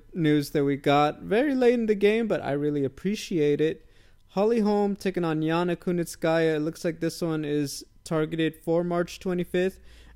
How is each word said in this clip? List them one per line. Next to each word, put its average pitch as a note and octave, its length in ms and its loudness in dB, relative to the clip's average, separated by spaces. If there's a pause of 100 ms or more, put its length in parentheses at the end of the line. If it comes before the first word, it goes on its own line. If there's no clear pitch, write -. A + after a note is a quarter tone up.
(140)
news D3+ 360 2
that D3 140 0
we C#3 120 0
got C#3+ 460 2
very B3+ 340 0
late B3 180 4
in A#3 120 -2
the G#3+ 100 2
game, G#3 320 2
but E3+ 120 0
I B2+ 120 -4
really D3 320 -2
appreciate D3 760 -2
it. D#3 240 -2 (440)
Holly A3 320 2
Holm G#3 340 2
taking F#3 300 -4
on D#3 160 0
Yana E3+ 340 0
Kunitskaya. E3 800 0
It D3+ 60 -2
looks D#3+ 240 -6
like E3 160 -4
this E3 200 -4
one D#3 240 -2
is D3 380 -4 (220)
targeted D#3+ 500 -2
for E3+ 300 0
March F3 340 -2
twenty-fifth. F3+ 640 -2 (340)